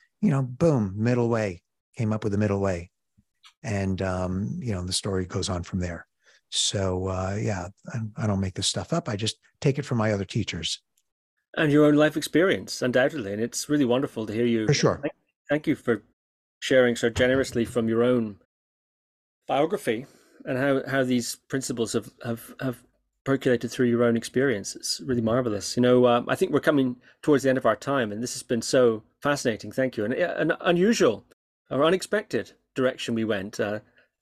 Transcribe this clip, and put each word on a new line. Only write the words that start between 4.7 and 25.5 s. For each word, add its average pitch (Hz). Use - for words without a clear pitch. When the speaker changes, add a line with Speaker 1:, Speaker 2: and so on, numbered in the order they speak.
Speaker 1:
know, 90
the 92
story 95
goes 90
on 90
from 92
there. 85
So, 92
uh, 95
yeah, 98
I, 110
I -
don't 98
make 95
this 98
stuff -
up. 165
I 113
just 107
take 139
it 135
from 127
my 107
other 98
teachers. -
Speaker 2:
And 156
your 151
own 147
life 151
experience, 151
undoubtedly. 127
And 104
it's -
really 147
wonderful 120
to 104
hear 117
you. 113
Speaker 1:
For 143
sure. 120
Speaker 2:
Thank, 151
thank 151
you 143
for 113
sharing 123
so 117
generously 127
from 113
your 113
own 117
biography 139
and 139
how, 135
how 135
these 123
principles 127
have, 110
have, 117
have 131
percolated 131
through 127
your 117
own 117
experience. 117
It's -
really 127
marvelous. 110